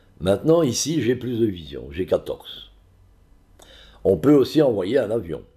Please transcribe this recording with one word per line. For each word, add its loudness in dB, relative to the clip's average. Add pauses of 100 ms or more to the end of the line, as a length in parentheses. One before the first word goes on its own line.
(200)
Maintenant, 2
ici, -2
j'ai 0
plus -6
de 4
vision, -10
j'ai -6
quatorze. -6 (1300)
On 4
peut 4
aussi 4
envoyer 0
un 0
avion. -6 (140)